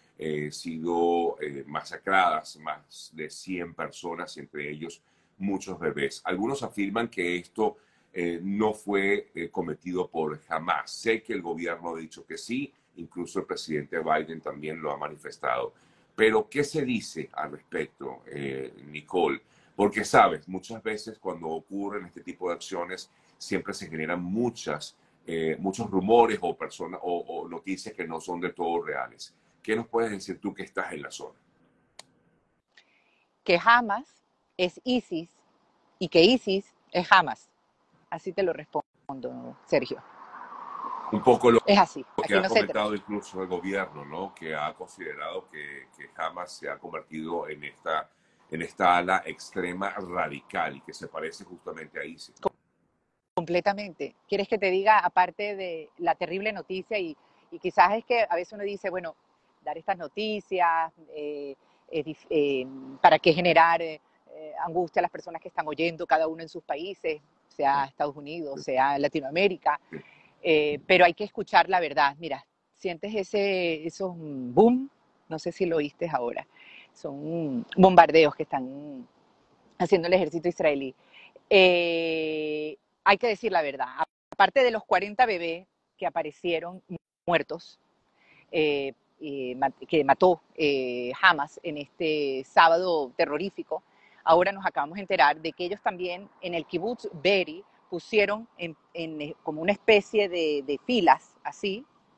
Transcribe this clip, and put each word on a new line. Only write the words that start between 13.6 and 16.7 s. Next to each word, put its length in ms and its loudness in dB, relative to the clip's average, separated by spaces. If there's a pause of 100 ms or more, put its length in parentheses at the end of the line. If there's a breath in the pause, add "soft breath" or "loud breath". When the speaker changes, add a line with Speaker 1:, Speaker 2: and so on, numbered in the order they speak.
Speaker 1:
Biden 420 -2
también 400 -10
lo 100 -4
ha 60 -6
manifestado. 760 -6 (440 soft breath)
Pero, 320 2
¿qué 160 -2
se 180 -4